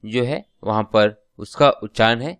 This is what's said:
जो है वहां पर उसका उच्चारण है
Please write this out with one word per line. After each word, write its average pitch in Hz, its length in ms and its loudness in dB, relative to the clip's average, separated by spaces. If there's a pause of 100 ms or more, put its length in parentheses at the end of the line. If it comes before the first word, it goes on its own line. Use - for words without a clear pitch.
जो 113 200 -4
है 131 220 -6 (180)
वहां 107 200 -2
पर 107 320 2 (220)
उसका - 320 0 (140)
उच्चारण 113 380 0
है 165 180 -12